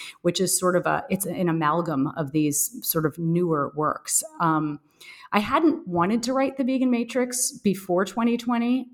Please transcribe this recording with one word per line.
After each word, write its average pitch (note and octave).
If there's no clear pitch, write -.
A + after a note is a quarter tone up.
which F3
is F3+
sort F3+
of F3
a, D3+
it's F#3+
an F3
amalgam D#3+
of D3+
these D3+
sort D#3
of D3
newer E3
works. -
Um, D#3
I G3+
hadn't C#4
wanted F3+
to B3+
write C4+
The C#4
Vegan B3+
Matrix B3
before F#3
twenty A#3
twenty, A#3+